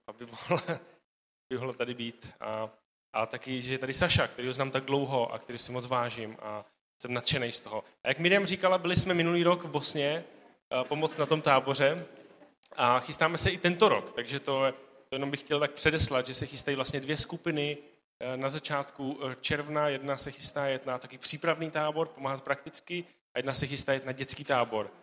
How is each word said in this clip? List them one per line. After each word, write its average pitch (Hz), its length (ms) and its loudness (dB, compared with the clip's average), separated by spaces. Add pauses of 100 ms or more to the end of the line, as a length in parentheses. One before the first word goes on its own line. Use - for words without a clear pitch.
aby 113 200 -16
mohla, 113 400 -2
<laughs> - 40 -8 (800)
aby 127 80 -4
mohla 127 140 -6
tady 120 220 -2
být. 117 460 -10
A, 110 300 -6 (420)
a 110 140 0
taky, 131 360 -6
že 127 120 -4
je 131 40 -4
tady 131 160 -4
Saša, 165 340 4
který 123 200 -6
ho 127 60 -2
znám 135 160 -2
tak 135 140 -2
dlouho 135 480 0
a 113 60 -8
který 120 200 -12
si - 140 -2
moc 123 140 -6
vážím 117 560 -2
a 107 220 -10 (380)
jsem 123 120 -6
nadšenej 123 380 0
z - 80 -2
toho. 107 240 -8 (200)
A - 40 0
jak 139 100 0
Miriam 185 280 4
říkala, 185 320 2
byli 175 180 0
jsme 185 180 2
minulý 170 280 2
rok 175 220 4
v 170 60 -10
Bosně, 147 540 0
eh, - 600 -6
pomoct 156 340 -2
na 147 80 2
tom 156 160 2
táboře 139 640 4 (720)
a 123 240 4
chystáme 160 380 2
se 196 120 6
i 180 80 -2
tento 175 300 6
rok, 110 240 2
takže 123 280 -6
to, 135 220 0 (460)
to - 60 -8
jenom 139 160 -2
bych 143 100 -4
chtěl 147 200 0
tak 143 120 2
předeslat, 147 540 2
že 131 80 -4
se 143 120 4
chystají 139 300 -4
vlastně 135 240 0
dvě 143 160 -2
skupiny, 147 640 -2 (420)
eh, 127 160 -6
na 135 140 -2
začátku, 139 720 -4
eh, 131 180 -6
června. 147 480 0
Jedna 139 280 -2
se 143 140 -4
chystá - 360 -4
jet 135 200 -2
na 127 120 -4
taky 131 200 -14
přípravný 160 520 0
tábor, 151 380 0
pomáhat 135 360 -6
prakticky, 170 600 -4 (300)
a - 40 -2
jedna 131 160 -2
se 143 120 4
chystá 139 260 0
jet 131 120 0
na 131 80 -4
dětský 135 320 -4
tábor, 113 460 2 (120)